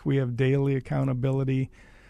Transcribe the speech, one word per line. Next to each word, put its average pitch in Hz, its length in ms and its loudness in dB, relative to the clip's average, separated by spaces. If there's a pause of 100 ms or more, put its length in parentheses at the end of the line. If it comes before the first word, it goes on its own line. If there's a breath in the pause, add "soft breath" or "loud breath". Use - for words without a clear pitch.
We 139 120 0
have 123 200 -2
daily 139 380 2
accountability, 135 960 0 (400 soft breath)